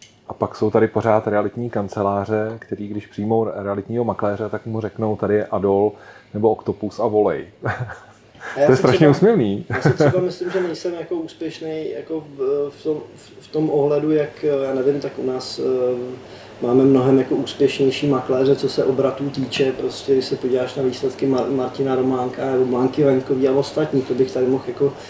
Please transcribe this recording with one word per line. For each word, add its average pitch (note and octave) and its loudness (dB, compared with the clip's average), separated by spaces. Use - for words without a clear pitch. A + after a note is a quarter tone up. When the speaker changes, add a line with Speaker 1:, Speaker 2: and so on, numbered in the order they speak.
Speaker 1:
A - -12
pak - -4
jsou G#2+ 0
tady A2 4
pořád A2 0
realitní G#2 -2
kanceláře, G2+ -2
který G#2 -10
když G#2 -8
přijmou A2 0
realitního G2+ -4
makléře, G#2 -2
tak G#2 -8
mu A2+ -6
řeknou: G#2+ -4
"Tady G2+ 0
je G#2 0
Adol G2+ 2
nebo G#2+ 2
Octopus - -6
a A2+ 0
volej." G2+ 2
<laughs> - -4
Speaker 2:
A C3 -8
já C#3+ 4
Speaker 1:
To D3 6
je C3 10
Speaker 2:
si B2+ 2
Speaker 1:
strašně B2+ 4
Speaker 2:
třeba, D#3 8
Speaker 1:
úsměvný. C#3 2
Speaker 2:
já G#2+ -4
si D3 4
třeba E3 4
myslím, F3 -4
že F#3 0
nejsem E3+ -4
jako E3+ -8
úspěšný D#3+ -8
jako D3+ -8
v, C#3+ -2
v - -20
tom, D3+ -2
v, - -20
v - -20
tom D#3 0
ohledu, D3 2
jak, D3+ 0
já C3+ 0
nevím, C#3 2
tak C3+ -6
u C3 -4
nás, B2+ -8
eh, B2+ 0
máme B2+ 6
mnohem C3+ 6
jako B2+ 0
úspěšnější C3+ 0
makléře, C3 2
co C3+ -2
se - 0
obratů C3+ 0
týče. C3 -2
Prostě, C3 -2
když C3 2
se - -4
podíváš B2+ -2
na C#3 -2
výsledky C3 -2
Mar-, B2+ 0
Martina C3 -2
Románka B2+ -2
nebo B2+ 2
Blanky C3 2
Vaňkový C3 2
a C3 4
ostatní, C#3 0
to B2+ -4
bych B2+ 2
tady B2+ 0
mohl B2+ 0
jako C#3 -2